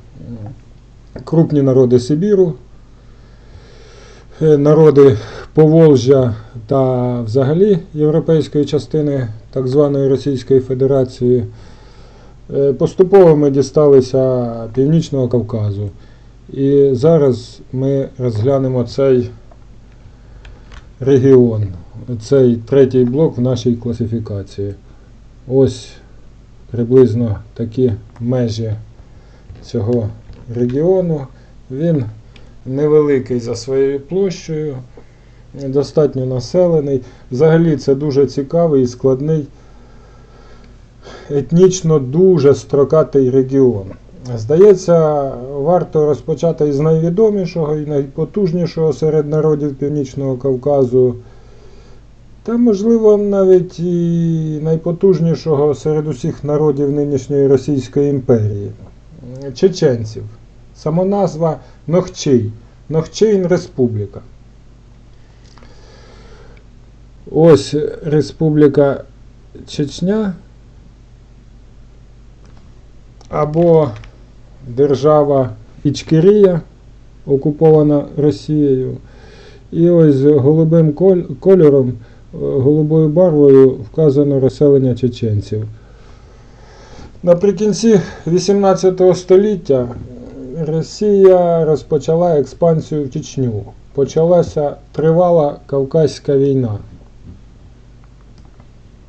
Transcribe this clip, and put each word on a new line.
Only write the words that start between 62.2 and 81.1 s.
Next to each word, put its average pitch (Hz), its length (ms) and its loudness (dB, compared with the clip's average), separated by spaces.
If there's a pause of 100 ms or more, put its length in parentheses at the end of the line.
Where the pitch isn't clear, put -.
Нохчейн 185 580 0
Республіка. 120 760 -4 (3000)
Ось 156 460 2 (260)
Республіка 151 1000 0 (640)
Чечня 185 680 -6 (3000)
або 156 600 0 (880)
держава 139 720 2 (340)
Ічкерія, 175 760 2 (680)
окупована 147 760 2 (120)
Росією. 143 800 -2 (760)
І 165 180 2
ось 156 320 4
голубим 156 720 4
коль-, 180 300 2 (180)